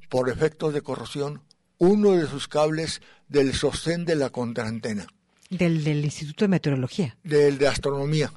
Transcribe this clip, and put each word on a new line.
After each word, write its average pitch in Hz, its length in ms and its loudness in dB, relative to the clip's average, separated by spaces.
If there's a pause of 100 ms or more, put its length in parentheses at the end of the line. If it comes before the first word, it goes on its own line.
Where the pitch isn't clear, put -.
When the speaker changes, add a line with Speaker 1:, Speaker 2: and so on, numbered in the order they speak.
(100)
Speaker 1:
por 127 180 0
efectos 156 460 -2
de 143 80 -2
corrosión 139 600 -8 (360)
uno 202 340 6
de 170 140 4
sus 135 200 -6
cables 156 540 0 (280)
del 139 260 2
sostén 165 500 -2
de 160 120 2
la 135 120 0
contraantena. 113 800 -6 (420)
Speaker 2:
Del, 170 340 0
del 147 220 0
Instituto 151 400 -4
de 208 40 2
Meteorología. 139 760 0
Speaker 1:
Del 147 320 4
de 139 120 2
Astronomía, 143 680 -2